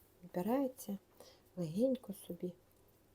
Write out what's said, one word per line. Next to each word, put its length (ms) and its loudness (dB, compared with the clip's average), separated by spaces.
відбирається, 720 0
легенько 560 2
собі. 400 -8